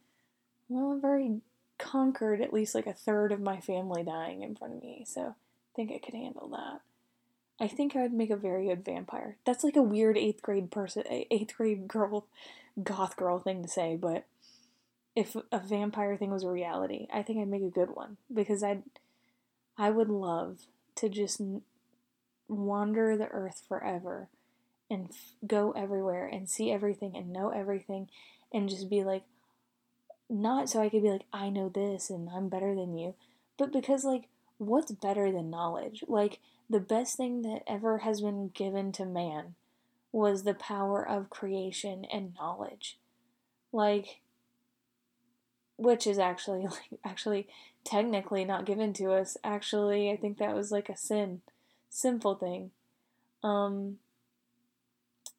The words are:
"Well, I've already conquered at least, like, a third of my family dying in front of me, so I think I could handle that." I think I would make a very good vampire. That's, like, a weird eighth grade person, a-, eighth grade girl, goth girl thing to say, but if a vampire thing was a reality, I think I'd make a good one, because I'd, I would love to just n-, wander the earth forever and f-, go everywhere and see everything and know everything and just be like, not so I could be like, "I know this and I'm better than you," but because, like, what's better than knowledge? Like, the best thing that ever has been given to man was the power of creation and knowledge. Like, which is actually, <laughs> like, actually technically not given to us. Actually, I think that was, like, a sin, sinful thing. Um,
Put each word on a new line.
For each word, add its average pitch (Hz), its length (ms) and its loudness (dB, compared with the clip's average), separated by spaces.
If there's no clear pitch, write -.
"Well, 262 280 0
I've 277 80 -4
already 269 380 4
conquered 262 640 2
at - 120 0
least, 214 220 2
like, 226 120 2
a 202 80 -4
third 208 360 4
of 202 100 0
my 196 200 0
family 185 420 -2
dying 165 400 -6
in 214 140 -8
front - 180 -12
of - 80 -12
me, - 240 -14
so - 160 -6
I - 540 -12
think 220 160 -4
I - 60 -6
could - 160 -12
handle - 340 -10
that." - 320 -10
I 220 80 0
think 285 260 0
I 262 80 2
would 247 100 2
make 226 180 2
a 208 60 2
very 190 300 0
good 185 180 0
vampire. 185 600 -6
That's, 247 200 2
like, 294 120 6
a 285 60 10
weird 220 340 6
eighth 214 260 2
grade 196 280 0
person, 196 400 -4
a-, - 200 -2
eighth 214 260 0
grade 208 320 0
girl, 208 380 0
goth 190 340 -2
girl 180 220 2
thing 185 240 -2
to 170 60 -6
say, 165 280 0
but 170 280 0
if 214 180 0
a 208 80 0
vampire 202 580 0
thing 196 140 -2
was 190 140 -2
a 180 40 0
reality, 180 640 -2
I 208 120 -2
think 220 160 -2
I'd 202 80 -2
make 196 140 0
a 190 60 0
good 180 220 2
one, - 280 -10
because 208 300 2
I'd, 202 220 0
I 214 140 4
would 220 180 6
love 180 520 0
to 220 140 0
just 202 320 -2
n-, 196 220 -4
wander 214 720 2
the 208 120 0
earth 190 400 -6
forever 180 600 -4
and 190 220 -4
f-, - 220 -20
go 208 280 4
everywhere 190 540 0
and 190 220 -6
see 220 220 0
everything 202 460 0
and 175 160 -8
know 190 180 -2
everything 196 580 -4
and 202 160 0
just 190 200 -6
be 202 140 4
like, 190 220 0
not 247 380 2
so 226 120 2
I 214 80 4
could 214 140 4
be 208 80 6
like, 196 220 -2
"I 196 160 -4
know 196 200 0
this 196 420 -2
and 170 200 -6
I'm 190 180 -4
better 190 260 0
than 180 220 -2
you," 170 180 -6
but 277 160 0
because, 269 320 2
like, 262 240 0
what's 233 340 2
better 196 400 2
than 165 180 -2
knowledge? 170 560 -4
Like, 208 320 4
the 214 100 4
best 220 360 0
thing 247 260 -2
that 220 240 -4
ever 220 320 0
has 214 220 0
been 202 300 -2
given 196 420 -2
to 190 140 -4
man 175 480 -4
was 202 320 4
the 202 100 2
power 202 520 -2
of 202 240 -2
creation 190 760 -6
and 190 300 -6
knowledge. - 640 -8
Like, 208 480 2
which 233 280 4
is 202 120 2
actually, 185 440 0
<laughs> - 20 -4
like, - 400 -8
actually 202 440 -2
technically 208 600 2
not 185 220 -2
given 208 280 0
to 190 180 2
us. 190 300 2
Actually, 208 680 0
I 208 60 0
think 208 220 -4
that 208 160 0
was, 202 160 -2
like, 208 200 0
a 190 60 -8
sin, 202 440 -2
sinful 226 460 0
thing. 185 360 -6
Um, 202 540 0